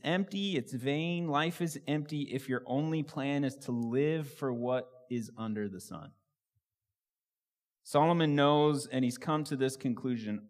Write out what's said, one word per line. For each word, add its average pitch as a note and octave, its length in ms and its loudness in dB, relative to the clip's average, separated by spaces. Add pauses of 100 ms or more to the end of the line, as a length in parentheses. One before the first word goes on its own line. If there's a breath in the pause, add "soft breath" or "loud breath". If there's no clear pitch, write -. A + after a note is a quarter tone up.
empty, F#3+ 540 -2
it's A#2+ 160 -4
vain. D#3 560 -2
Life D#3 320 0
is D#3+ 260 -2
empty D3 360 -2
if C3 260 -6
your B2 180 -2
only D#3 380 0
plan C#3+ 400 -2
is C3 120 -2
to - 160 -8
live C3+ 560 0
for C3 240 -4
what B2 360 -2 (220)
is A#2 280 -4
under G#2+ 300 -4
the F#2 120 -10
sun. E2+ 300 -14 (1700)
Solomon D#3 500 4
knows, D3 520 6
and C3 180 0
he's B2 120 0
come D3+ 280 0
to D3 120 -4
this C3 200 2
conclusion, A2+ 720 -4